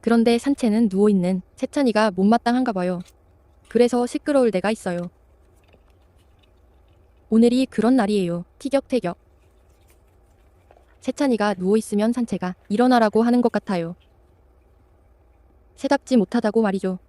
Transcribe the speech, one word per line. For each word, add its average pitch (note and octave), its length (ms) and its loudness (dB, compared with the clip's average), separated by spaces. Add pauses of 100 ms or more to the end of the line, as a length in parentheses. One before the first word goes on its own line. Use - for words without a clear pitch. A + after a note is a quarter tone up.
그런데 A#3 380 2
산채는 A#3 520 0
누워있는 F#3+ 520 2 (140)
세찬이가 A3 560 0
못마땅한가 A#3 600 0
봐요. F3+ 280 -4 (680)
그래서 A#3+ 380 2
시끄러울 C4+ 440 0
때가 F#3 200 -2
있어요. F3 400 -6 (2250)
오늘이 A#3+ 380 2
그런 A3 300 0
날이에요. F#3+ 480 -2 (140)
티격태격. C4 580 -4 (1800)
세찬이가 A3 580 -2
누워있으면 G#3 540 0
산채가 F#3 420 -6 (140)
일어나라고 A3+ 540 2
하는 A#3+ 200 2
것 A#3 100 0
같아요. F3 420 -4 (1800)
새답지 C4+ 400 0
못하다고 A3+ 460 0
말이죠. F#3+ 360 -2 (100)